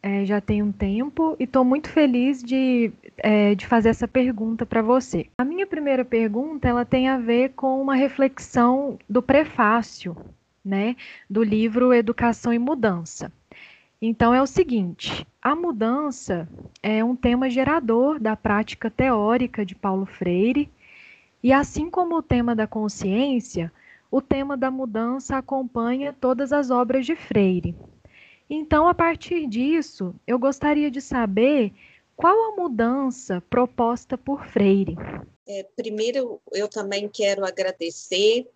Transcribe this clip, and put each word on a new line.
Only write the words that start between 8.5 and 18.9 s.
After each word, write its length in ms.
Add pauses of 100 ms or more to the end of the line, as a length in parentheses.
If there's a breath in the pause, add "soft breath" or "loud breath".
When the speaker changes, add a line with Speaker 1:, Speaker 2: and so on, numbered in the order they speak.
Speaker 1:
do 140
prefácio, 960 (480)
né, 300 (340 loud breath)
do 140
livro 500
Educação 580
e 60
Mudança. 760 (680 loud breath)
Então, 320
é 80
o 60
seguinte: 800 (120)
a 160
mudança 920 (320)
é 220
um 120
tema 320
gerador 720
da 160
prática 540
teórica 720